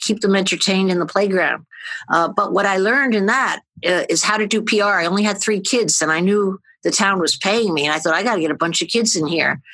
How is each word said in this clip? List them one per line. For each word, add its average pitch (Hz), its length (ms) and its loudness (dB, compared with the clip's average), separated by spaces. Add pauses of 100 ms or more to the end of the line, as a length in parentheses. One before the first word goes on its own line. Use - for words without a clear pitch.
keep 214 200 -2
them 196 140 4
entertained 190 560 0
in 180 80 0
the 165 80 0
playground. 185 580 0 (420)
Uh, 165 200 2
but - 260 -2
what 196 140 2
I 190 100 0
learned 233 380 2
in 196 100 2
that, 226 360 0 (240)
uh, 175 240 2
is 165 140 0
how 214 140 0
to 214 80 0
do 214 160 0
P 220 180 0
R. 202 200 2
I 165 80 0
only 196 160 0
had 208 180 -2
three 208 180 -2
kids 190 420 0
and 156 100 0
I 160 80 2
knew 196 400 0 (240)
the 170 80 -2
town 196 280 2
was 160 160 0
paying 208 380 0
me. 147 120 0
And 151 80 0
I 156 40 0
thought, 160 160 0
"I 170 80 0
gotta 208 200 0
get 156 100 0
a 143 40 -4
bunch 165 280 -2
of 160 40 -4
kids 233 280 0
in 160 100 0
here." 147 340 -2 (140)